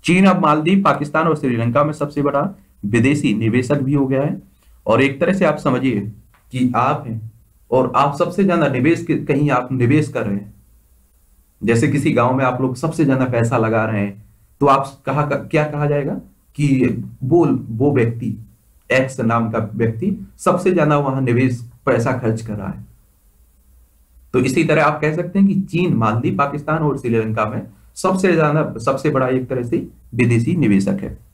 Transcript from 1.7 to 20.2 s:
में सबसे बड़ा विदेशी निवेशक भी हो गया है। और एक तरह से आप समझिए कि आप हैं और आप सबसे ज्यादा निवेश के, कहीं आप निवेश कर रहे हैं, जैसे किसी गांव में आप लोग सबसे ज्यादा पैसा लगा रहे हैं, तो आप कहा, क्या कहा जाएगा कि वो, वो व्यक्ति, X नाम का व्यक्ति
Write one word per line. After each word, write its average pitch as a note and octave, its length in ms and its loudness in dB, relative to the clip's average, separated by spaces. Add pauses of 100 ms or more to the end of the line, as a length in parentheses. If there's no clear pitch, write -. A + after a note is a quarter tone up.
में D3 80 -2
सबसे C#3+ 300 -4
बड़ा C#3+ 320 0 (320)
विदेशी A#2+ 480 2
निवेशक B2 480 0
भी C3+ 120 0
हो C#3 120 2
गया C3+ 160 0
है। G3 200 -4 (440)
और A#2 160 2
एक C#3 180 0
तरह F#3 120 2
से G3 120 0
आप D3+ 120 2
समझिए B2+ 440 0 (520)
कि B2+ 240 0
आप C3+ 300 0
हैं A2+ 260 -10 (380)
और B2+ 260 2
आप C#3+ 200 2
सबसे F#3 280 0
ज्यादा E3+ 240 2
निवेश D3 360 0
के, D3+ 100 -2
कहीं D3 360 0
आप B2+ 220 0
निवेश C3 360 2
कर A2+ 180 -4
रहे G2+ 100 -2
हैं, - 180 -10 (1080)
जैसे A2+ 240 2
किसी D3 240 0
गांव B2 220 2
में C3 100 0
आप B2+ 160 -2
लोग C3 160 -2
सबसे D#3+ 280 -2
ज्यादा C3 200 2
पैसा A#2+ 340 0
लगा A2 260 2
रहे A2 160 -2
हैं, G2+ 240 -6 (360)
तो C#3+ 60 2
आप C#3 400 0
कहा, C#3+ 160 -2
क्या D3 420 -2
कहा D3 220 -4
जाएगा C#3+ 280 -2 (420)
कि C3+ 300 2 (380)
वो, D#3 260 4
वो B2+ 420 0
व्यक्ति, A2+ 540 -2 (460)
X C3 280 0
नाम A2+ 300 0
का A2 240 -4
व्यक्ति A#2 540 -2 (100)